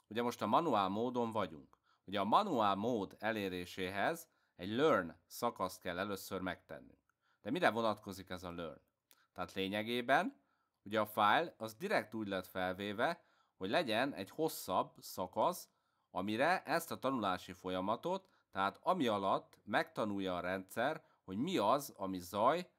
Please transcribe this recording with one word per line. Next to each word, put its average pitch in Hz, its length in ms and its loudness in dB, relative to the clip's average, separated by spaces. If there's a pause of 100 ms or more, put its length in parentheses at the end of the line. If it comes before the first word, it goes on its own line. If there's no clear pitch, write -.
Ugye 110 140 -2
most 120 200 -2
a 107 60 0
manuál 117 420 4
módon 117 420 0
vagyunk. 82 460 -6 (280)
Ugye 98 140 -2
a 98 40 4
manuál 120 520 4
mód 104 440 -2
eléréséhez 98 1080 -2 (280)
egy 92 140 -8
learn 110 420 4 (140)
szakaszt - 540 -4
kell 87 200 -4
először 98 420 -4
megtennünk. - 720 -10 (280)
De 104 100 -6
mire 151 180 4
vonatkozik 104 600 -2
ez 90 140 -8
a 87 80 -8
learn? 85 300 -8 (500)
Tehát 90 220 -8
lényegében, 120 880 0 (420)
ugye 107 160 0
a 104 60 4
file 117 520 4
az 110 180 -8
direkt 123 380 -2
úgy 110 140 -4
lett 95 200 -4
felvéve, 101 760 -2 (320)
hogy 95 140 -6
legyen 131 440 0
egy 98 160 -8
hosszabb - 680 -2
szakasz, 113 720 -2 (420)
amire 110 520 0
ezt 160 280 -2
a 110 80 -8
tanulási 104 540 -2
folyamatot, 104 760 -4 (220)
tehát 98 300 0
ami 165 260 2
alatt 104 560 0
megtanulja 104 720 -2
a 87 40 -2
rendszer, 98 640 -4 (180)
hogy 92 140 -8
mi 160 200 0
az, 120 400 2
ami 95 220 -4
zaj, 113 580 0